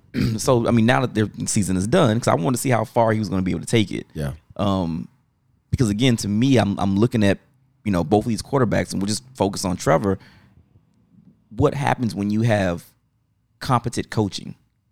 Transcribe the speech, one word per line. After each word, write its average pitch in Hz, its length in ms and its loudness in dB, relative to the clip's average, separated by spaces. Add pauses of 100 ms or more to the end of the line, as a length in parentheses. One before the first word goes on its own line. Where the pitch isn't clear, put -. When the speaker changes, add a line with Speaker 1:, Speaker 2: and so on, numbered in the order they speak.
(140)
Speaker 1:
<clears throat> 120 240 -2
So, 120 300 2
I - 40 2
mean, 117 140 4
now 131 160 4
that 123 120 -4
their 107 140 0 (180)
season 95 320 -2
is 92 100 0
done, 123 320 4
'cause - 100 -2
I 113 60 4
wanted 143 220 -2
to - 40 -6
see 135 80 -4
how 110 160 0
far 113 260 2
he 110 80 0
was 107 100 -2
gonna 95 120 0
be 90 100 -2
able 82 100 -4
to 76 60 -10
take 110 240 2
it. - 220 -8
Speaker 2:
Yeah. 73 200 -6 (220)
Speaker 1:
Um, 92 520 -2 (640)
because 110 200 2
again, 117 280 2
to - 120 -6
me, 123 280 4
I'm, 101 220 2
I'm 98 180 0
looking 113 260 2
at, 98 160 2 (440)
you 107 80 -2
know, 87 140 0
both 104 200 2
of 127 40 -4
these 107 120 -4
quarterbacks, 98 520 -2
and 92 80 -4
we'll 98 60 -4
just 104 160 -6 (120)
focus 98 300 -2
on 90 120 -2
Trevor. 139 400 0 (1300)
What 123 240 0
happens 127 420 -2
when 101 140 -2
you 107 140 0
have 104 420 0 (760)
competent 120 500 -2
coaching, - 460 -4 (360)